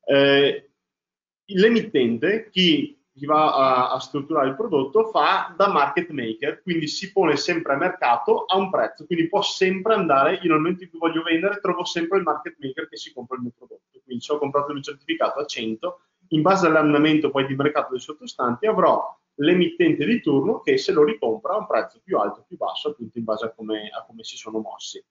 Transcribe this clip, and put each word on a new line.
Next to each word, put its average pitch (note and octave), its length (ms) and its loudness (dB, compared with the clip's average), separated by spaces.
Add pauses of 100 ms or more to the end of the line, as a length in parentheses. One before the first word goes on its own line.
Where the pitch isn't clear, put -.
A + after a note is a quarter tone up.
Eh, C#3 640 4 (760)
l'emittente, F#3 1040 2
chi, E3+ 460 2 (180)
chi C3+ 100 -14
va D3+ 300 2
a, C3 380 2
a C3 80 -4
strutturare C#3+ 480 -2
il C3+ 60 -4
prodotto, G#3+ 540 0
fa E3 480 0
da G3 120 2
market E3 420 0
maker, C3 500 -6
quindi E3 260 -2
si F#3 240 -8
pone D#3+ 260 2
sempre E3 360 -2
a C#3 40 2
mercato - 680 0
a F#4 140 0
un G3 100 0
prezzo, C3 380 -4
quindi E3 220 0
può G3 120 0
sempre F#3+ 540 0
andare, D#3 400 2
io F3+ 160 -2
nel D#3 80 4
momento F3+ 260 -2
in F3 60 -20
cui E3 80 -18
voglio E3 240 -2
vendere F3 380 0
trovo F3+ 260 -2
sempre F3 320 -2
il F3+ 60 -2
market D#3 360 -4
maker D#3+ 260 -10
che D3+ 120 -20
si - 160 -18
compra B2 220 -10
il B2 80 -10
mio A#2+ 120 -10
prodotto. - 300 -20 (220)
Quindi B2 160 -10
se - 80 -4
ho D3 60 -2
comprato C#3+ 300 -2
il D3 60 -8
mio C#3 80 -10
certificato C#3+ 560 -4
a D3 60 -4
cento, A#2 560 -8 (280)
in D#3 120 0
base F3+ 260 2
all'andamento D3+ 640 4
poi C3+ 160 0
di C3+ 80 -4
mercato C#3 360 -2
dei B2+ 100 -4
sottostanti B2 680 -6
avrò F3+ 480 2 (200)
l'emittente E3 720 2
di A#3 160 0
turno D3 380 0
che C3+ 180 2
se F3+ 140 -2
lo D3 120 6
ricompra - 480 -2
a G#3+ 60 0
un G#3 80 -6
prezzo - 360 -4
più F#3 140 -4
alto G#2 240 -2
o - 80 -20
più F3+ 80 -16
basso, G2 320 -6
appunto A#2+ 300 -10
in A#2 60 -6
base A2 200 -4
a A2+ 60 -6
come, G#2+ 400 -8
a - 160 -14
come A2+ 180 -20
si - 140 -16
sono A2 220 -8
mossi. - 500 -14